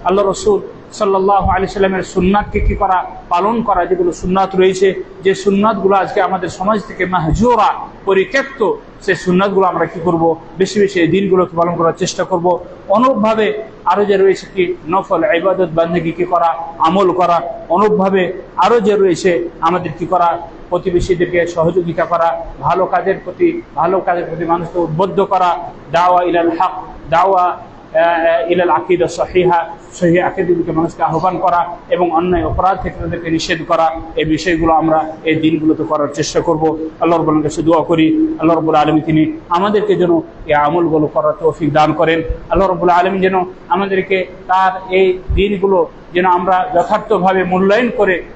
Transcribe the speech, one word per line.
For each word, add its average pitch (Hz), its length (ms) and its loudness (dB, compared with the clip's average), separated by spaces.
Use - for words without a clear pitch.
আল্লাহ 196 220 2
রসুল 196 540 -2
সাল্লাল্লাহু 196 560 0
আলাইহি 185 180 0
সাল্লামের 190 360 -2
সুন্নাতকে 196 560 0
কি 196 160 2
করা, 185 300 0
পালন 208 340 0
করা, 190 220 2
যেগুলো 180 260 0
সুন্নাত 190 440 -2
রয়েছে, 185 380 4
যে 190 120 2
সুন্নাতগুলো 202 600 2
আজকে 190 260 0
আমাদের 180 280 -2
সমাজ 202 380 -2
থেকে - 180 -4
মাহজুরা, 180 680 2
পরিত্যক্ত, 196 680 0
সেই 190 140 0
সুন্নাতগুলো 190 520 2
আমরা 170 180 0
কি 165 180 -10
করব, 165 320 2
বেশি 190 220 0
বেশি 190 200 2
এই 165 80 4
দিনগুলোকে 180 500 2
পালন 170 180 0
করার 165 220 0
চেষ্টা 185 260 -4
করব। 175 360 0
অনুরূপভাবে 214 760 2
আরও 196 200 2
যে 196 120 2
রয়েছে 190 280 2
কি 180 200 0
নফল 185 340 0
ইবাদত 180 380 0
বান্দেগি 165 380 0
কি 175 140 -4
করা, 170 320 0
আমল 180 320 2
করা। 170 300 2
অনুরূপভাবে 190 640 2
আরও 208 220 4
যে 202 180 2
রয়েছে 180 520 2
আমাদের 170 380 0
কি 175 60 -4
করা, 175 340 0
প্রতিবেশীদেরকে 175 760 0
সহযোগিতা 170 580 0
করা, 165 400 0
ভালো 175 240 0
কাজের 180 380 0
প্রতি, 175 380 -2
ভালো 175 240 0
কাজের 175 300 -2
প্রতি 160 160 -6
মানুষকে 170 340 -2
উদ্বুদ্ধ 170 420 0
করা, 185 360 0
দাওয়া 180 320 4
ইলাল 170 360 2
হক, 185 120 0
দাওয়া, 180 340 4
আহ, 170 1080 0
ইলাল 175 180 2
আকিদা 165 380 0
সহিহা, 175 640 0
সহিহ 175 320 2
আকিদার 175 320 0
দিকে 165 140 -4
মানুষকে 165 320 -2
আহ্বান 165 340 0
করা 175 400 -2
এবং 175 220 0
অন্যায় 170 340 0
অপরাধ 180 360 0
থেকে 170 180 -8
তাদেরকে 170 320 -6
নিষেধ 160 360 -2
করা। 165 340 0
এই 156 100 0
বিষয়গুলো 160 480 0
আমরা 156 400 0
এই 160 120 0
দিনগুলোতে 156 480 0
করার 151 300 -2
চেষ্টা 156 280 -2
করব। 160 240 0
আল্লাহ 156 240 -2
রাব্বুল 170 220 2
আলামিনের 156 220 2
কাছে 147 180 -4
দোয়া 160 220 2
করি, 160 560 2
আল্লাহ 160 160 2
রাব্বুল 156 200 0
আলামিন 151 280 2
তিনি 156 280 2
আমাদেরকে 202 460 0
যেন 170 220 2
এই 151 80 0
আমলগুলো 151 540 2
করার 151 320 0
তৌফিক 151 340 -2
দান 156 200 4
করেন। 160 280 2
আল্লাহ 185 180 2
রাব্বুল 175 220 0
আলামিন 185 320 2
যেন 185 240 2
আমাদেরকে 190 560 0
তার 185 460 0
এই 185 260 4
দিনগুলো 190 520 2
যেন 180 120 0
আমরা 180 480 2
যথার্থভাবে 190 680 2
মূল্যায়ন 196 540 2
করে 190 260 0